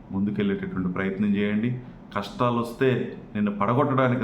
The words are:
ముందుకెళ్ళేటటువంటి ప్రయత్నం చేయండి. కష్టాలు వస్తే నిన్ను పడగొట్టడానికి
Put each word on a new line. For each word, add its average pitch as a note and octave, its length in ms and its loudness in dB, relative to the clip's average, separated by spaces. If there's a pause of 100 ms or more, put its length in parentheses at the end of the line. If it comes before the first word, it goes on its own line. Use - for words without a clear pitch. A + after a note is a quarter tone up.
(140)
ముందుకెళ్ళేటటువంటి G2 840 0
ప్రయత్నం F#2+ 400 0
చేయండి. G#2 340 0 (460)
కష్టాలు A#2+ 460 0
వస్తే C3 260 2 (440)
నిన్ను G#2 260 2
పడగొట్టడానికి B2+ 640 2